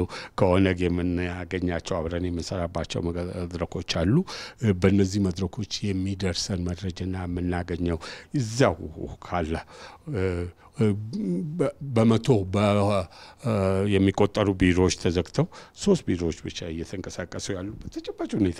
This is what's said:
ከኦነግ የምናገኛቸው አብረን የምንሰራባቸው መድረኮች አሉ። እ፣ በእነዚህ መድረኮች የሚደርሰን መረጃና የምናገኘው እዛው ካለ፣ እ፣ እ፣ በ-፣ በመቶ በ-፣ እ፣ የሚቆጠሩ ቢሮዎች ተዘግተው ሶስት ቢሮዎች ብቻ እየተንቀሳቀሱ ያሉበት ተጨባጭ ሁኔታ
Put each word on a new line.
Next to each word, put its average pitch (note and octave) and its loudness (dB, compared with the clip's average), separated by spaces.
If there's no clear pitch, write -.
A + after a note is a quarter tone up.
ከኦነግ F#2 4
የምናገኛቸው F2 -2
አብረን E2+ -2
የምንሰራባቸው E2+ -4
መድረኮች F2 -6
አሉ። F#2+ 4
እ፣ G#2+ 2
በእነዚህ F#2+ 4
መድረኮች F#2+ -4
የሚደርሰን F#2+ -2
መረጃና F2+ -6
የምናገኘው F2 -2
እዛው A#2 2
ካለ፣ E2 -2
እ፣ G#2+ -2
እ፣ A#2 4
በ-፣ D#3 0
በመቶ A2+ 4
በ-፣ G2+ 2
እ፣ A#2+ -2
የሚቆጠሩ G2 4
ቢሮዎች F2+ 6
ተዘግተው F2+ 0
ሶስት - 2
ቢሮዎች E2+ 0
ብቻ - -10
እየተንቀሳቀሱ F2+ -8
ያሉበት G2 -8
ተጨባጭ - -10
ሁኔታ G2 0